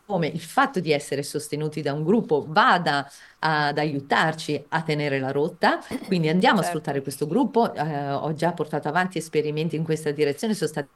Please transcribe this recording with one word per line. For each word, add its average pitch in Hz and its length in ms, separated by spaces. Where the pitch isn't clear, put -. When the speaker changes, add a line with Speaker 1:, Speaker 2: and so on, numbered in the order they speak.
Speaker 1:
come 170 240
il 160 120
fatto 269 400
di 160 120
essere 143 300
sostenuti 151 600
da 143 120
un 156 100
gruppo 160 440
vada 170 600
ad 151 380
aiutarci 151 920
a 160 120
tenere 147 380
la 131 120
rotta, 180 480
quindi 170 220
andiamo 196 300
a 160 40
Speaker 2:
Certo. 175 140
Speaker 1:
sfruttare 139 260
questo 143 240
gruppo. 233 460
Eh, 143 380
ho 143 220
già 165 200
portato 156 340
avanti 175 320
esperimenti 151 560
in 156 80
questa 156 280
direzione, 147 420
sono 156 160
stati 143 260